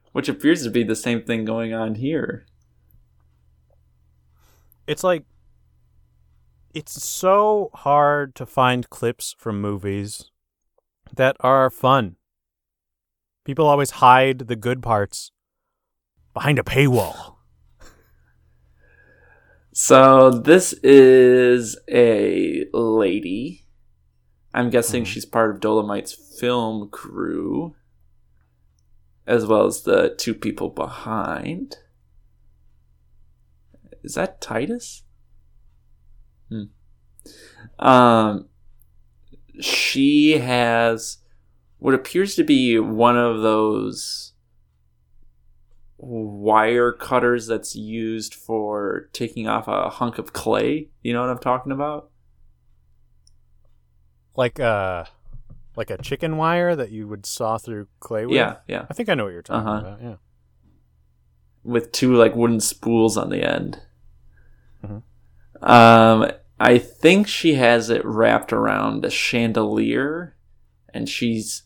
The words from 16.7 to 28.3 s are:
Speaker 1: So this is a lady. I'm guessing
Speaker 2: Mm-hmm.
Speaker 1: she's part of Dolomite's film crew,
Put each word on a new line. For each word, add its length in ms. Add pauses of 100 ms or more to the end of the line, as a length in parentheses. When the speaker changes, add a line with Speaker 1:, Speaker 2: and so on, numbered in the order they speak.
Speaker 1:
So 580
this 420 (100)
is 960 (140)
a 840
lady. 920 (880)
I'm 160
guessing 340
Speaker 2:
Mm-hmm. 80
Speaker 1:
she's 140
part 260
of 80
Dolomite's 540 (260)
film 500
crew, 880 (1500)